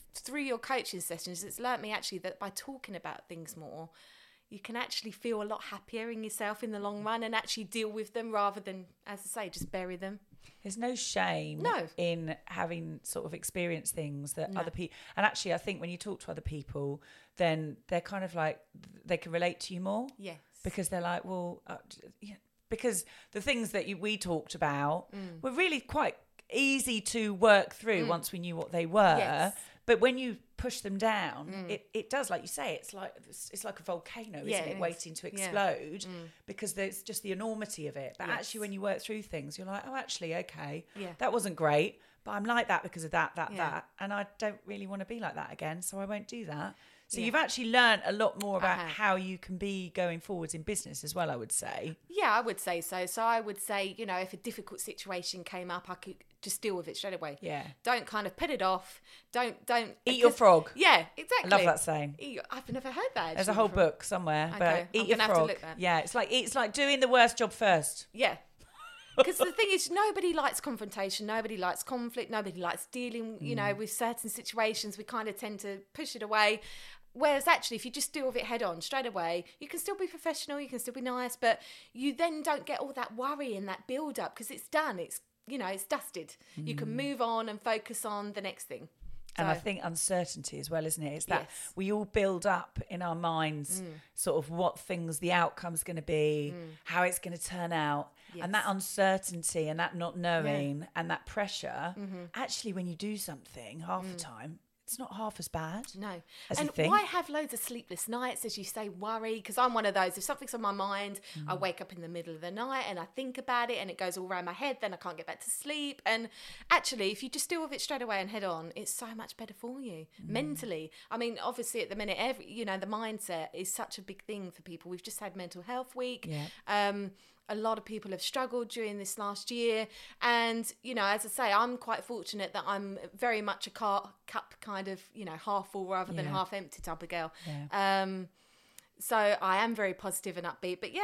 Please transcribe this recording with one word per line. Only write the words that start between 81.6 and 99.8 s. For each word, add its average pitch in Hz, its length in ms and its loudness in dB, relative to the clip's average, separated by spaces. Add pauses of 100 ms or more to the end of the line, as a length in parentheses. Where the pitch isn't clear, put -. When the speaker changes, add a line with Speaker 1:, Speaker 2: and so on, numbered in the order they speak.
Speaker 1:
you 262 200 0
then 320 300 0
don't 302 220 0
get 294 160 -2
all 277 100 -4
that 240 240 -6
worry 269 400 -2
and 196 140 -4
that 190 180 -6
build 277 320 -2
up - 160 -4
'cause - 160 -10
it's - 160 -12
done. 302 320 2
It's, - 220 -8 (260)
you 269 100 -6
know, 214 100 -2
it's 196 180 -4
dusted. - 500 -6 (220)
You 151 180 -4
can 180 140 -4
Speaker 2:
Mm. 226 60 -4 (140)
Speaker 1:
move 262 120 -2
on 226 260 2
and 214 140 -6
focus 220 420 0
on 208 300 -4
the 202 80 -6
next - 240 -8
thing. 139 240 -10 (480)
Speaker 2:
And 165 100 2
I 160 60 4
Speaker 1:
So 165 80 0
Speaker 2:
think 196 220 -2
uncertainty 165 760 -2
as 143 100 -8
well, 160 160 0
isn't 160 200 -2
it? 143 80 -4
It's 156 120 -4
that 165 240 2
Speaker 1:
Yes. - 260 -12
Speaker 2:
we 190 160 0
all 214 140 0
build 196 400 2
up 185 340 2 (100)
in 180 120 -4
our 170 140 0
minds 160 640 0
Speaker 1:
Mm. 160 180 -12 (140)
Speaker 2:
sort 160 300 2
of 135 60 -8
what 170 300 2
things, 165 400 -4
the 175 140 2
outcome's 170 500 2
gonna 165 180 -6
be, 151 540 4
Speaker 1:
Mm. 170 140 -10 (160)
Speaker 2:
how 175 180 4
it's 180 160 4
gonna 175 180 -6
turn 175 340 -4
out. 147 400 2 (300)
And 180 140 0
that 214 100 4
Speaker 1:
Yes. 202 80 4
Speaker 2:
uncertainty 190 960 2
and 160 100 -2
that 175 160 2